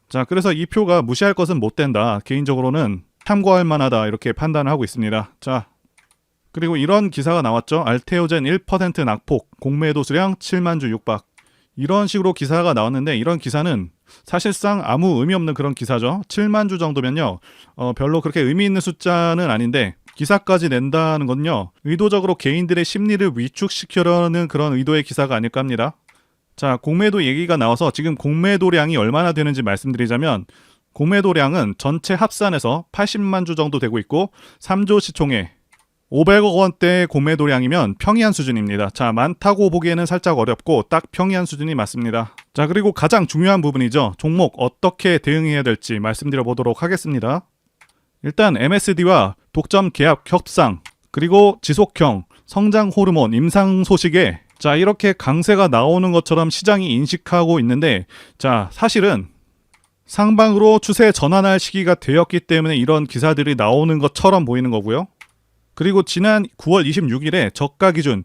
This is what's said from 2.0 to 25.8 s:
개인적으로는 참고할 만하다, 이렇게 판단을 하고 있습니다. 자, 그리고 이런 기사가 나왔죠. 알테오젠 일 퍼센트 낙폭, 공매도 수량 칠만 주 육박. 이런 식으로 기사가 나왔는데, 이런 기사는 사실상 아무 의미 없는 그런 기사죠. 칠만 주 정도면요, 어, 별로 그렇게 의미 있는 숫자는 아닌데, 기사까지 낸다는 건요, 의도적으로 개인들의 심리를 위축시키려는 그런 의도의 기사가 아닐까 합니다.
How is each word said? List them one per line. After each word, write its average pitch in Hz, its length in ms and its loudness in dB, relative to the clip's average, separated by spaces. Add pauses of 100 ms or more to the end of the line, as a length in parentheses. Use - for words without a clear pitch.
개인적으로는 131 800 -2 (200)
참고할 190 400 2
만하다, 135 420 0
이렇게 110 280 -4
판단을 151 360 -2
하고 143 140 -2
있습니다. 107 460 -4 (100)
자, 127 260 -6 (880)
그리고 165 240 -4
이런 190 320 2
기사가 160 320 -2
나왔죠. 120 420 -2
알테오젠 156 640 -2
일 170 140 0
퍼센트 185 420 -4
낙폭, 120 480 -4 (120)
공매도 147 420 -2
수량 185 360 -2
칠만 175 400 -2
주 131 120 -4
육박. 110 340 -4 (500)
이런 190 320 -2
식으로 190 280 -2
기사가 165 400 0
나왔는데, 131 420 -2
이런 160 220 -2
기사는 139 520 -4 (340)
사실상 202 600 -2
아무 143 360 0
의미 160 120 0
없는 165 220 -2
그런 143 180 -4
기사죠. 123 560 -4
칠만 208 400 0
주 190 80 -4
정도면요, 139 640 -2 (360)
어, 123 180 -4
별로 151 260 -2
그렇게 156 220 -2
의미 165 240 0
있는 190 160 0
숫자는 170 680 -2
아닌데, 117 460 -2 (200)
기사까지 175 520 0
낸다는 147 580 0
건요, 131 460 -4 (120)
의도적으로 190 500 0
개인들의 170 500 -2
심리를 202 500 -2
위축시키려는 175 1120 -2
그런 143 260 -2
의도의 143 280 0
기사가 135 320 -4
아닐까 117 260 -4
합니다. 131 360 -4 (600)